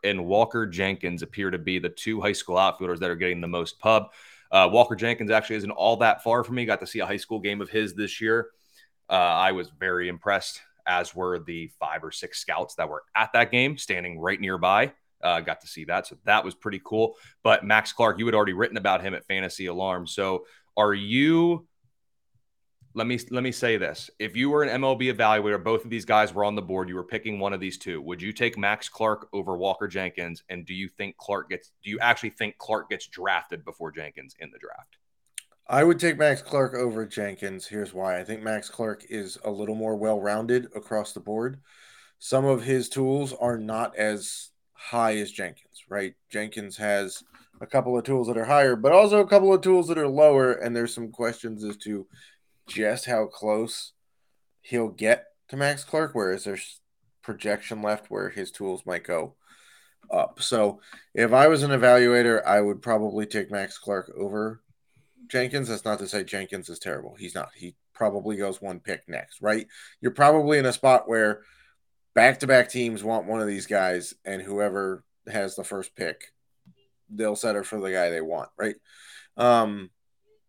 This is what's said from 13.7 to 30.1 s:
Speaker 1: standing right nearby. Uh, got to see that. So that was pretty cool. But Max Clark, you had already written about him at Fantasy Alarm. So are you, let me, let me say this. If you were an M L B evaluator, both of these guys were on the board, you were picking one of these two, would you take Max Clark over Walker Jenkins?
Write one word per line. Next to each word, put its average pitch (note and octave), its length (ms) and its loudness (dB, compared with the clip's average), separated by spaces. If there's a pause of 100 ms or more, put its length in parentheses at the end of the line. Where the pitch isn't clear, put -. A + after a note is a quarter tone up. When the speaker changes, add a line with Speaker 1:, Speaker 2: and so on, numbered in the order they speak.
Speaker 1:
standing F2 400 -6
right F2+ 200 -2
nearby. F#2+ 540 0 (300)
Uh, E2+ 160 2
got D#2+ 220 -6
to - 60 -20
see D#2+ 180 -14
that. F2 220 -4
So - 180 -18
that G#2 220 4
was F#2+ 80 -8
pretty G2 280 -8
cool. A2 320 -2 (280)
But A2 200 4
Max G#2+ 300 2
Clark, G#2+ 260 2
you A2+ 60 -4
had A2+ 100 0
already G2+ 200 2
written A2 240 -2
about F#2+ 240 0
him F#2+ 100 -6
at - 140 -10
Fantasy F#2+ 400 -6
Alarm. F2+ 400 -4
So F#2+ 400 -4 (320)
are G#2 160 4
you, D#3 760 0 (1300)
let A2+ 120 -4
me, A#2+ 120 -2 (120)
let B2 120 -4
me B2+ 100 -4
say A#2 240 0
this. E2 320 -6 (100)
If G#2+ 160 -8
you C3 140 0
were D3 140 2
an C3+ 80 0
M B2+ 120 -2
L C3+ 140 2
B B2+ 160 -2
evaluator, G#2 500 2
both A2+ 220 0
of A2+ 60 -14
these A2+ 160 -6
guys G#2+ 260 4
were G2+ 100 -2
on G#2 120 0
the G#2 80 -4
board, F#2 260 -6
you F2+ 60 -10
were F2+ 100 -8
picking G#2+ 340 -8
one G2 140 -2
of F#2 80 -8
these F#2 160 -8
two, E2 240 -10
would E2+ 220 -12
you G#2 100 -8
take A#2+ 240 -2
Max G#2 320 -2
Clark A2 460 -2
over F#2 240 -4
Walker F#2+ 280 -2
Jenkins? F2 600 -8